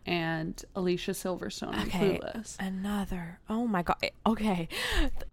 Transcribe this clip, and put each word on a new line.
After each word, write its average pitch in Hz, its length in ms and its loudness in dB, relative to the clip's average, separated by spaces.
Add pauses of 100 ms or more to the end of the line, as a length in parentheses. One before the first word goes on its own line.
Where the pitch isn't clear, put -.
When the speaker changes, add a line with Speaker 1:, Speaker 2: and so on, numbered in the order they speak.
Speaker 1:
and 165 580 0 (120)
Alicia 180 360 2
Silverstone - 640 -4
on - 120 0
Speaker 2:
Okay, 185 360 4
Speaker 1:
Clueless. - 360 -8
Speaker 2:
another. 190 800 -2 (100)
Oh 226 180 0
my 190 160 2
God. 175 180 2
Eh, - 80 0 (160)
okay. 214 440 2 (640)